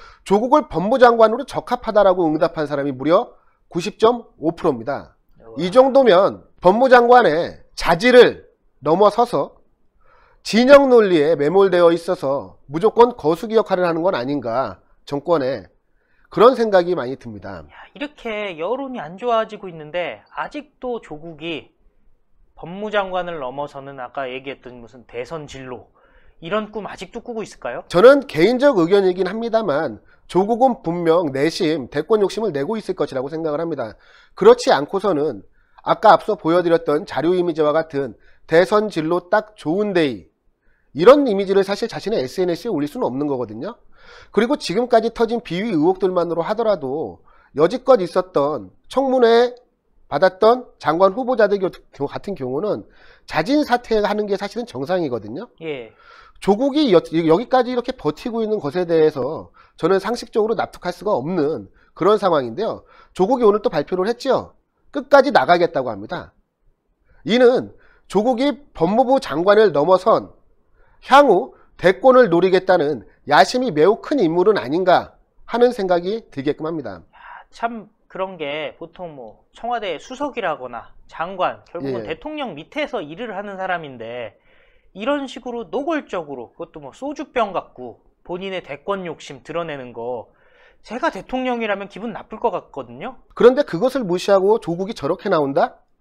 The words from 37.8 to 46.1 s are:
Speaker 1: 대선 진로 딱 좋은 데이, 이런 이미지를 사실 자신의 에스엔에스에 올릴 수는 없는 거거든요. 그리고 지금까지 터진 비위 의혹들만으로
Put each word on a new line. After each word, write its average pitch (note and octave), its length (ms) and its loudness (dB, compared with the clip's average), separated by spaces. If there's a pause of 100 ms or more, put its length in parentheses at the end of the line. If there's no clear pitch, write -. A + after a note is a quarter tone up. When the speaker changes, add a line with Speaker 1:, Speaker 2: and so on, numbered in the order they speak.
Speaker 1:
대선 G#3 440 2
진로 E3 380 -4
딱 G#3+ 280 -2
좋은 G3+ 360 -4
데이, C#3 360 -2 (640)
이런 B3+ 340 6
이미지를 G3 340 0
사실 G3+ 260 -6
자신의 G3 320 -6
에스엔에스에 F3 500 -4
올릴 D3 180 -4
수는 B3 180 -6
없는 C3+ 200 -4
거거든요. B2+ 500 -8 (560)
그리고 A#3 240 0
지금까지 A3+ 560 0
터진 A3+ 300 -2
비위 F#3 260 -6
의혹들만으로 F3+ 720 0